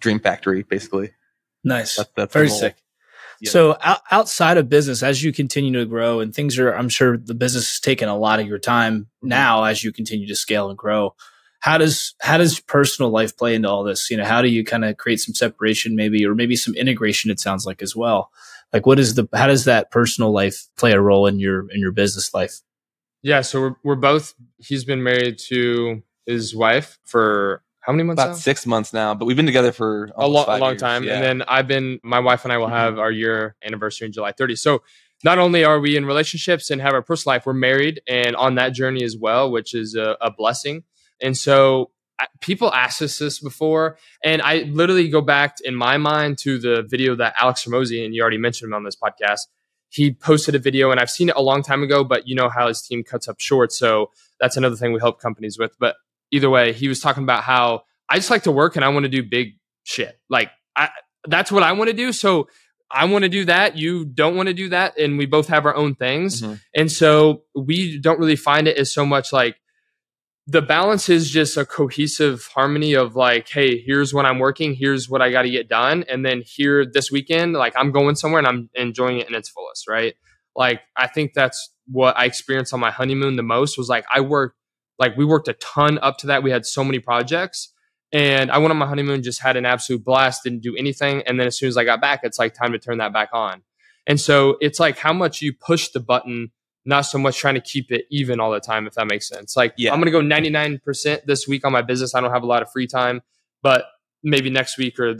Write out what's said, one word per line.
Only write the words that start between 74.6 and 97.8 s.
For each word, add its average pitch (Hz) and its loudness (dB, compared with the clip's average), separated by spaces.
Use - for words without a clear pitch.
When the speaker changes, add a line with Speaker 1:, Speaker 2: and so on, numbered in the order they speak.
Speaker 3:
here's 131 -2
what 131 0
I 127 2
gotta 127 2
get 117 -4
done. 131 0
And 131 -4
then 127 -2
here 143 0
this 131 -2
weekend, 165 0
like, 120 -2
I'm 139 2
going 143 4
somewhere 160 0
and 143 2
I'm 123 -2
enjoying 123 -2
it 117 -6
in 117 -8
its 110 -8
fullest," - -14
right? 113 -2
Like, 123 0
I 127 0
think 151 -4
that's - -2
what 127 2
I 123 2
experienced 131 -4
on 131 -4
my 113 -2
honeymoon 135 -2
the 120 -4
most 120 0
was, 123 -6
like, 120 -2
I 139 4
worked, 139 -2
like, 120 0
we 143 2
worked 156 2
a - -4
ton 147 0
up 135 -2
to 143 -8
that. 139 2
We 135 0
had 120 -2
so 139 -4
many 135 -2
projects. 123 -4
And 139 2
I 135 4
went 156 4
on 156 0
my 147 0
honeymoon, 143 -2
just 120 -10
had 131 2
an 123 -2
absolute 123 -2
blast, 131 0
didn't 120 -6
do 120 -8
anything. 139 -4
And 127 -2
then 123 0
as - -6
soon 135 -2
as 120 -4
I 120 4
got 117 2
back, 139 0
it's, 117 -6
like, 113 -2
time 120 -2
to 113 -4
turn 117 -6
that 107 -4
back 107 -2
on. 101 -6
And 147 0
so 139 4
it's, 147 -2
like, 160 2
how 156 0
much 175 -4
you 143 -4
push - -2
the - -8
button, 120 -4
not 139 2
so 139 -4
much 135 0
trying 139 0
to 123 -4
keep - -8